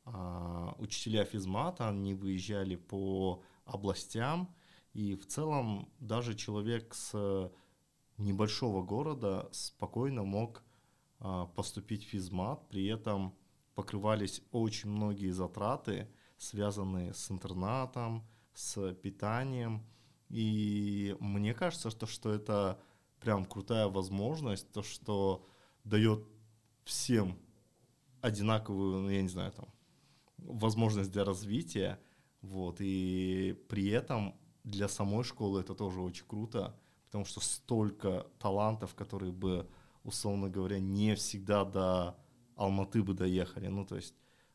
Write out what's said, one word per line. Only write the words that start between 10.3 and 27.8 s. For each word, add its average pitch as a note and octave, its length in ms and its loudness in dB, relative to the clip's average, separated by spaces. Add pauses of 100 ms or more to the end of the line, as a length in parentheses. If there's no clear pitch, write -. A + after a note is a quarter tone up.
а, F#2 260 -2
поступить G2 580 -6
в - 40 -18
физмат, F#2+ 600 -4
при F#2+ 180 -2
этом G2+ 480 -2 (400)
покрывались G#2 680 0 (100)
очень A2 380 0
многие G#2 400 0
затраты, G2+ 800 -2 (260)
связанные F#2+ 800 -2
с - 160 -8
интернатом, A2+ 960 -2 (260)
с F#2+ 420 -4
питанием. A2+ 920 -2 (420)
И G#2 920 2
мне G#2 340 2
кажется, E3 360 -2
что, A2 160 -6
что - 260 -2
это G#2 460 2 (420)
прям G2+ 260 2
крутая G#2+ 420 2
возможность, G2 840 0
то, G#2 100 -4
что G2 640 2 (380)
даёт G#2+ 420 6 (580)
всем G2 540 2 (840)